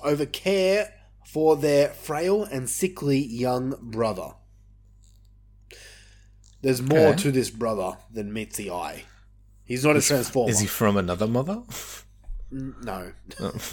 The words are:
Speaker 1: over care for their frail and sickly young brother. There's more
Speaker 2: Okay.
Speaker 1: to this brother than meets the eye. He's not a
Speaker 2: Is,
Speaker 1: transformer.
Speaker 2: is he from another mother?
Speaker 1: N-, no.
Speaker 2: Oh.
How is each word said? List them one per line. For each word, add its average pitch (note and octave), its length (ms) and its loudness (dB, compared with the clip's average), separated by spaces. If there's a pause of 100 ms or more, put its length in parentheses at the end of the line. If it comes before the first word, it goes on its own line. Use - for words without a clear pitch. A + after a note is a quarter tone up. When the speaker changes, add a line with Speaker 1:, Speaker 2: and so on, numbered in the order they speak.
Speaker 1:
over D3 220 0
care F#3+ 680 0 (300)
for D#3 320 2
their C#3+ 340 4
frail F3+ 540 -2
and C3 240 -6
sickly C#3+ 520 0
young B2+ 600 -2
brother. G#2+ 520 -4 (2250)
There's C3 180 2
more D#3 280 6
Speaker 2:
Okay. D3 140 4
Speaker 1:
to C#3+ 80 2
this B2+ 200 0
brother G#2+ 460 -4 (140)
than G#2+ 220 -8
meets G#2+ 240 -8
the G2+ 140 -8
eye. E2 320 -6 (640)
He's B2+ 200 -4
not D3+ 100 6
a D3 40 4
Speaker 2:
Is, C3+ 80 2
Speaker 1:
transformer. B2 440 2
Speaker 2:
is G#2 80 2
he G#2 80 0
from G#2 300 2
another F2+ 300 0
mother? D3 340 -2 (880)
Speaker 1:
N-, C3+ 320 -10
no. F#2+ 280 -8 (280)
Speaker 2:
Oh. - 140 -4 (200)